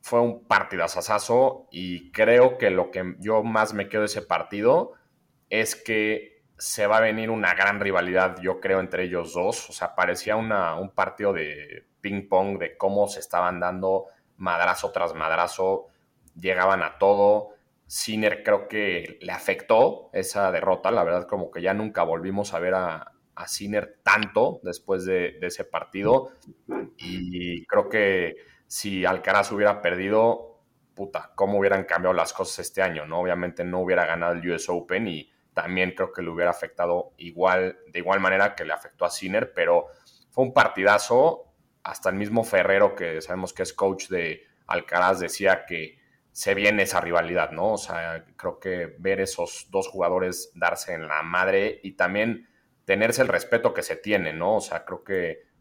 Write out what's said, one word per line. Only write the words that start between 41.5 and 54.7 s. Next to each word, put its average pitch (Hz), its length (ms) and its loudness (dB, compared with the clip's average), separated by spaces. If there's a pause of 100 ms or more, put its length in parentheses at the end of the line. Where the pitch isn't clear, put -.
Hasta - 280 -4
el 95 60 -4
mismo 107 280 -2
Ferrero, 98 500 4
que 80 280 -6
sabemos 92 320 -8
que - 80 -8
es 87 100 -6
coach 98 360 -2
de 85 340 -4 (240)
Alcaraz, 90 540 0
decía 92 460 2
que 80 300 -10 (340)
se - 240 -2
viene 104 280 4
esa 92 180 0
rivalidad, 85 500 0
¿no? 92 220 -2
O 101 60 -2
sea, 82 480 -8 (100)
creo 87 240 -8
que 87 380 -6
ver 95 220 -2
esos - 500 -6
dos 95 180 -2
jugadores 90 640 -2
darse 85 380 -2
en 80 160 -8
la 76 140 -2
madre 95 600 0
y 95 100 -12
también 101 540 -2 (380)
tenerse 110 380 2
el 120 60 4
respeto 120 440 0
que 87 100 -4
se 82 140 -8
tiene, 92 380 -2
¿no? 90 220 0
O 101 40 0
sea, 85 240 -8